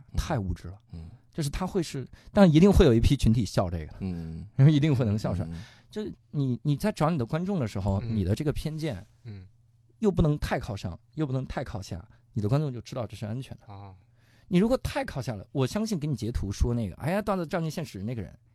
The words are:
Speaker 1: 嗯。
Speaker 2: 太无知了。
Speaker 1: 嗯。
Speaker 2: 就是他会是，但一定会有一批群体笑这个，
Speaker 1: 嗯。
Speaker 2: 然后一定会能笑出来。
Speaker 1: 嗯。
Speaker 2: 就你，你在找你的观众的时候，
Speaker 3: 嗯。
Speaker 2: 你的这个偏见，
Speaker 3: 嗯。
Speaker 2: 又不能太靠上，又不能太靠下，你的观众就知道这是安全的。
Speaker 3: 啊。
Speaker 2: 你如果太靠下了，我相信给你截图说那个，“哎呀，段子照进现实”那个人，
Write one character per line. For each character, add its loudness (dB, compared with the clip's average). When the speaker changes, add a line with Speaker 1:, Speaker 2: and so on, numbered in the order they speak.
Speaker 1:
嗯。 -8
Speaker 2:
太 -2
无 -2
知 -10
了。 -14
Speaker 1:
嗯。 -14
Speaker 2:
就 -4
是 -4
他 -6
会 -2
是， -8
但 8
一 8
定 10
会 8
有 8
一 6
批 6
群 4
体 2
笑 -2
这 -6
个， -14
Speaker 1:
嗯。 -8
Speaker 2:
然 8
后 8
一 4
定 4
会 2
能 2
笑 -4
出 -2
来。 -8
Speaker 1:
嗯。 -12
Speaker 2:
就 -8
你， -2
你 0
在 -2
找 0
你 0
的 -2
观 -4
众 -2
的 -2
时 -6
候， 0
Speaker 3:
嗯。 -4
Speaker 2:
你 0
的 0
这 -4
个 0
偏 -6
见， -6
Speaker 3:
嗯。 -16
Speaker 2:
又 2
不 2
能 4
太 -2
靠 -8
上， -8
又 -2
不 -4
能 -4
太 -8
靠 -10
下， -12
你 -4
的 0
观 2
众 -2
就 -10
知 -14
道 -6
这 -14
是 -10
安 -6
全 -16
的。 -20
Speaker 3:
啊。 -18
Speaker 2:
你 2
如 6
果 2
太 -4
靠 -6
下 -6
了， -12
我 2
相 -2
信 -2
给 -6
你 -2
截 -4
图 -4
说 0
那 -2
个 -12
，“哎 -4
呀， 0
段 -2
子 -4
照 -4
进 -4
现 -8
实” -10
那 -6
个 -6
人， -14